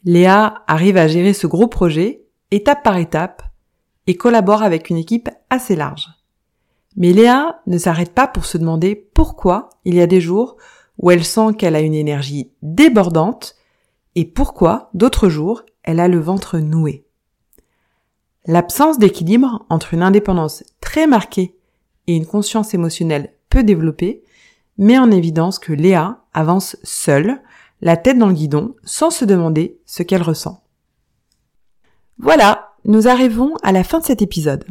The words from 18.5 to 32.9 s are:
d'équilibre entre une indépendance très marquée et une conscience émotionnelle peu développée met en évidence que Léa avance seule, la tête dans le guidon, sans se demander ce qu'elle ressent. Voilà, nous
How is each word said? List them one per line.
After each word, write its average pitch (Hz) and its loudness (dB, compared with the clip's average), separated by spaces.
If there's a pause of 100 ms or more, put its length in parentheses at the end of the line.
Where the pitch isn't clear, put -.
d'équilibre 214 0
entre 160 -4
une 170 0
indépendance 190 0 (180)
très - -2
marquée 196 -2 (500)
et 170 0
une 160 -4
conscience 208 -4
émotionnelle 165 -4 (140)
peu 269 2
développée 170 -2 (560)
met 220 6
en 247 4
évidence 170 0
que - -10
Léa 170 0 (100)
avance 170 -2
seule, 160 -2 (380)
la 165 2
tête 254 2
dans 220 4
le 185 2
guidon, 151 -4
sans - -2
se 320 -4
demander 170 -2
ce - -12
qu'elle 175 -2
ressent. 165 -8 (1600)
Voilà, 247 2 (100)
nous 214 4